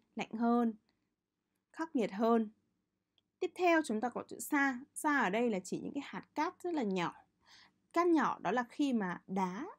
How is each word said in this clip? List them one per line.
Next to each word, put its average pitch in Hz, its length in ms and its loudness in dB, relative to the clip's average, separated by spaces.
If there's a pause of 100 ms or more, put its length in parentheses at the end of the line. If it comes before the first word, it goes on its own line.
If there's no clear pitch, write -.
(160)
lạnh - 160 -8
hơn, 233 420 2 (1000)
khắc 320 240 -6
nghiệt 214 160 0
hơn. 226 380 2 (880)
Tiếp 359 160 -2
theo 339 300 4
chúng 214 160 -4
ta 247 80 -2
có 240 200 -8
chữ - 120 -14
sa. 277 400 0 (140)
Sa 294 240 0
ở 214 120 2
đây 233 200 0
là 190 140 0
chỉ - 160 -6
những - 140 -8
cái 277 120 -6
hạt - 280 -12
cát 330 280 -4
rất 349 120 -4
là 294 80 0
nhỏ. 190 320 -2 (800)
Cát 349 140 4
nhỏ 311 320 4
đó - 120 -2
là 240 180 0
khi 285 240 0
mà 190 340 -2
đá, 190 400 -2 (120)